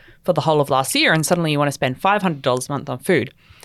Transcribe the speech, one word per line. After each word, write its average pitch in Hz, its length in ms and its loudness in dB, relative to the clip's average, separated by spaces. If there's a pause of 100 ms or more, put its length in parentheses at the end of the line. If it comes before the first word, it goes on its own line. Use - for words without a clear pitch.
(240)
for - 100 0
the 151 80 0
whole 151 200 2
of 139 80 -2
last 135 260 0
year 277 180 2
and 160 120 2
suddenly 170 260 0
you 143 80 0
wanna 147 120 0
spend 127 280 -4
five 202 220 0
hundred 160 200 -2
dollars 127 280 -2
a - 20 -8
month 139 180 -6
on 127 100 -6
food, 143 340 0 (320)